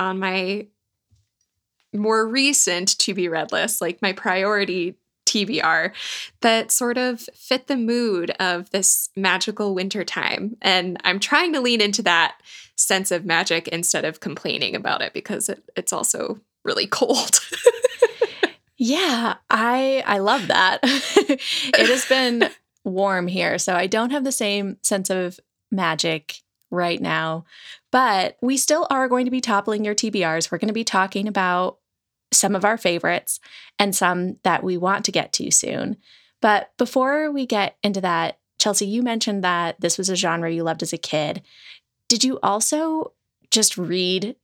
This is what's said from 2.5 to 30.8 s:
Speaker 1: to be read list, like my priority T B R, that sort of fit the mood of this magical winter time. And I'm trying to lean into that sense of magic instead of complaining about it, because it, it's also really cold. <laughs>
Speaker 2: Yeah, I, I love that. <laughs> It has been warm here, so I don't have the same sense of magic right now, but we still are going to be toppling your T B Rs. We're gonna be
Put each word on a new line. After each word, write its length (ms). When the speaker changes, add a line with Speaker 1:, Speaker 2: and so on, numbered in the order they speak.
Speaker 1:
to 160
be 140
read 240
list, 280
like 220
my 100
priority 840
T 200
B 160
R, 320
that 300
sort 280
of 220
fit 320
the 100
mood 640
of 320
this 460
magical 580
winter 300
time. 560
And 440
I'm 160
trying 340
to 60
lean 200
into 220
that 360
sense 360
of 140
magic 440
instead 360
of 160
complaining 540
about 280
it, 100
because 360
it, 140
it's 160
also 480
really 220
cold. 580
<laughs> 60
Speaker 2:
Yeah, 560
I, 560
I 140
love 300
that. 340
<laughs> 0
It 1080
has 180
been 440
warm 440
here, 300
so 160
I 120
don't 240
have 140
the 80
same 500
sense 260
of 300
magic 680
right 300
now, 440
but 480
we 160
still 340
are 180
going 180
to 40
be 100
toppling 440
your 100
T 160
B 160
Rs. 240
We're 80
gonna 140
be 120